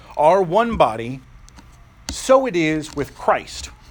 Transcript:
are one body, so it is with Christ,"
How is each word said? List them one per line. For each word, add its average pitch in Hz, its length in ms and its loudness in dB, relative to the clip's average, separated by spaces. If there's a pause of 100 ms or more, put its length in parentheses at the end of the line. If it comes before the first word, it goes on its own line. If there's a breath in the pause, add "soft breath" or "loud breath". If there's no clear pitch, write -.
(180 loud breath)
are 170 240 4
one 208 360 0
body, 120 440 -2 (880)
so 262 380 2
it 180 80 -4
is 156 400 0
with 139 200 -6
Christ," - 540 -4 (220)